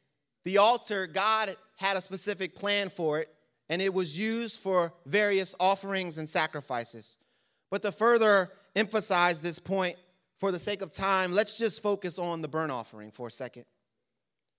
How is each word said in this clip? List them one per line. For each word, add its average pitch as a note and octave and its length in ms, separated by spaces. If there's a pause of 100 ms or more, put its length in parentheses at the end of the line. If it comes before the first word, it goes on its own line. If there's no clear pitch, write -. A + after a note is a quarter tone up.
(440)
the F#3 140
altar, G#3 480
God G3+ 500 (200)
had G3 200
a F#3 60
specific F#3 540
plan G3+ 320
for D#3 320
it, D#3+ 80 (400)
and E3+ 120
it F#3+ 140
was F3 240
used A3 380
for F3+ 360 (140)
various G3 540
offerings F#3+ 580
and D#3 100
sacrifices. C3+ 920 (520)
But G3 100
to G3+ 120
further G#3+ 580 (260)
emphasize F3+ 640
this D#3+ 180
point, F#3 380 (420)
for G3 140
the F3 60
sake G3 240
of E3+ 100
time, F#3+ 400
let's G#3 240
just A3+ 240
focus G3 380
on E3+ 240
the D3+ 60
burnt D#3 240
offering A2 380
for A#2+ 180
a - 20
second. A#2+ 340 (960)